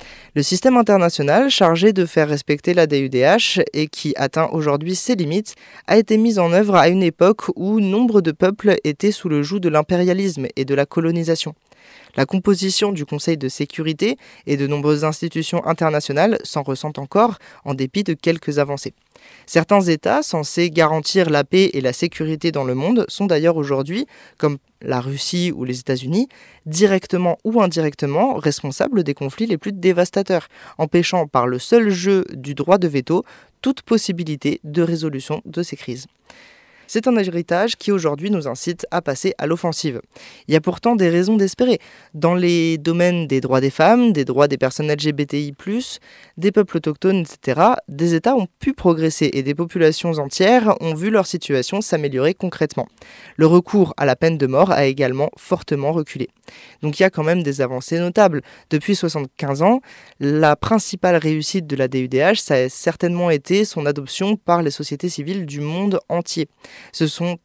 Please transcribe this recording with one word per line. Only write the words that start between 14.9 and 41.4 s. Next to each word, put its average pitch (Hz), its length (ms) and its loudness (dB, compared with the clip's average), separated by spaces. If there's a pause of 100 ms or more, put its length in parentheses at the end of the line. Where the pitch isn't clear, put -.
institutions 165 600 -4
internationales 160 800 0
s'en 147 200 -6
ressentent 139 360 -6
encore, 202 380 0 (260)
en 143 100 -6
dépit 135 300 -2
de 175 100 -2
quelques 156 460 -2
avancées. 139 340 -4 (520)
Certains 196 360 2
États 180 420 0
censés 170 460 -2
garantir 160 600 2
la 143 140 2
paix 185 300 2
et 139 80 -4
la 127 120 0
sécurité 160 580 -4
dans 147 120 -2
le 127 120 -2
monde 190 320 0
sont - 180 -6
d'ailleurs 165 320 2
aujourd'hui, 143 480 -2 (320)
comme 147 200 -2 (240)
la 123 200 -4
Russie 160 540 -4
ou 117 80 -10
les 123 160 -6
États-Unis, 139 480 -2 (380)
directement 180 800 0
ou 220 180 2
indirectement 160 760 0
responsables 160 680 -2
des 143 120 -4
conflits 143 320 -6
les 190 100 -2
plus 202 160 -8
dévastateurs, 180 760 0 (300)
empêchant 165 500 0
par 123 200 2
le 127 120 -2
seul 226 300 4
jeu 190 420 0
du 135 240 -10
droit 165 220 4
de 175 100 0
veto 151 360 -2 (380)
toute 262 200 -2
possibilité 165 800 -2
de 156 200 -2
résolution 156 640 -4
de 170 180 -6
ces - 120 -12
crises. 131 300 -12 (840)
C'est 226 160 -4
un 247 120 2
héritage 180 580 -2
qui - 160 -4
aujourd'hui 160 400 -2
nous 160 160 -2
incite 165 440 -8
à 170 100 -2
passer 143 360 -4
à - 80 -4
l'offensive. 160 540 -2 (480)
Il 143 60 2
y - 20 6
a 156 60 4
pourtant 233 340 0
des 185 140 2
raisons 185 260 2
d'espérer. 208 440 2 (340)